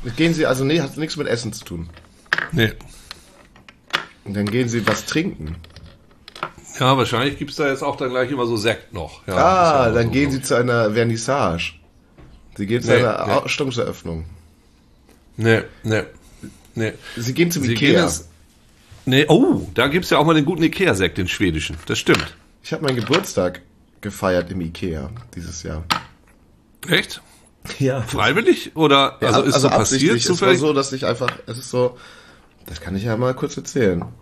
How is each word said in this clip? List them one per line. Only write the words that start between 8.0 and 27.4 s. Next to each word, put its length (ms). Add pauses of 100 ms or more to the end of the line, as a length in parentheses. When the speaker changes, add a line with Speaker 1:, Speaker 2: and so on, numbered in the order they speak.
Speaker 2:
gleich 180
immer 160
so 100
Sekt 380
noch. 340
Ja, 80
Speaker 1:
Ah, 520
Speaker 2:
ist 0
ja 60
Speaker 1:
dann 140
Speaker 2:
so 40
Speaker 1:
gehen 200
Speaker 2:
so. 60
Speaker 1:
Sie 60
zu 120
einer 360
Vernissage. 840 (800)
Sie 120
gehen 160
zu 80
Speaker 2:
Nee, 60
Speaker 1:
einer 280
Speaker 2:
nee. 80
Speaker 1:
Ausstellungseröffnung. 920 (1120)
Speaker 2:
Nee, 240 (220)
nee, 200 (720)
nee. 180 (240)
Speaker 1:
Sie 160
gehen 180
zum 120
Speaker 2:
Sie 100
Speaker 1:
Ikea. 180
Speaker 2:
gehen 120
ins, 240 (800)
nee, 220
oh, 480
da 120
gibt's 220
ja 80
auch 80
mal 80
den 120
guten 180
Ikea-Sekt, 540
den 100
schwedischen. 500 (100)
Das 120
stimmt. 360 (280)
Speaker 1:
Ich 100
hab 80
meinen 140
Geburtstag 680 (400)
gefeiert 480
im 120
Ikea 480 (260)
dieses 280
Jahr. 200 (1040)
Speaker 2:
Echt? 340 (560)